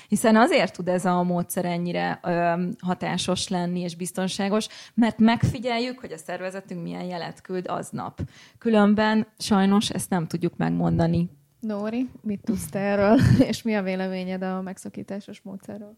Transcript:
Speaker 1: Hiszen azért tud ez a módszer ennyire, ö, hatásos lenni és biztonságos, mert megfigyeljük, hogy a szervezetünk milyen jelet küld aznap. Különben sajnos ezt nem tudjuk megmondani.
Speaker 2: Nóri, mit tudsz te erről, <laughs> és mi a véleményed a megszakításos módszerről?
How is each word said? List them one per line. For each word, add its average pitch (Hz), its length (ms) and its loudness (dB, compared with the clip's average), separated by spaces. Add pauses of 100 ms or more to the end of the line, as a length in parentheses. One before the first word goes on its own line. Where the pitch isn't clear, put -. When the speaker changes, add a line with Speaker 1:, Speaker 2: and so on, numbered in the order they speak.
Speaker 1:
Hiszen 220 280 4
azért 233 400 4
tud 180 120 -4
ez 180 160 0
a 180 180 2
módszer 175 420 -2
ennyire, 175 580 -2
ö, 175 400 0 (180)
hatásos 180 680 -4
lenni 180 320 -2
és 175 160 -8
biztonságos, 190 680 -4 (280)
mert 220 240 2
megfigyeljük, 240 800 0
hogy - 140 -14
a 160 60 -12
szervezetünk 185 640 -10
milyen 175 220 -8
jelet 170 360 -10
küld 185 280 -8
aznap. - 520 -8 (380)
Különben 214 680 4 (120)
sajnos 196 520 4
ezt - 200 -6
nem 170 160 0
tudjuk 175 300 -4
megmondani. 170 760 2 (300)
Speaker 2:
Nóri, 220 480 -4 (140)
mit 202 220 -6
tudsz 196 240 -4
te 202 100 -6
erről, 202 400 4 (140)
<laughs> - 180 6
és 220 120 -4
mi 220 120 0
a 208 80 0
véleményed 185 600 -4
a 185 200 -4
megszakításos 196 800 -12
módszerről? 208 560 -16